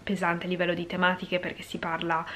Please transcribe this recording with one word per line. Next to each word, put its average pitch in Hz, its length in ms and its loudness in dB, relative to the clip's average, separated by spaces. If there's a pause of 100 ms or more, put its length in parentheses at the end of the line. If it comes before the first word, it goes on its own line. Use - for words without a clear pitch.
pesante 180 380 2
a - 20 -2
livello 175 240 2
di 170 140 -2
tematiche 180 520 2
perché - 220 -6
si - 160 -8
parla 165 480 -2 (100)